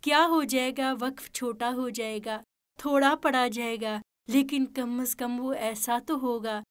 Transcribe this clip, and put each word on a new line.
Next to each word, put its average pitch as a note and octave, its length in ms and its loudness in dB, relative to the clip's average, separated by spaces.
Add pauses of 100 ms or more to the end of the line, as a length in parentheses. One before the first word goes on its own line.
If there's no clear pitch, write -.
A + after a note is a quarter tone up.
क्या D4 200 6
हो E4 200 4
जाएगा, C4 500 0
वक्फ B3+ 380 -6
छोटा A#3+ 380 -4
हो B3+ 200 -2
जाएगा, A3 540 -6 (420)
थोड़ा C#4 300 6
पढ़ा C4 320 2
जाएगा, A3 540 -4 (280)
लेकिन C4+ 360 4
कम B3 360 -4
अज़ B3 140 -2
कम B3 220 -4
वो C4 160 -2
ऐसा A3+ 460 -2
तो D4 180 -2
होगा A3+ 540 -2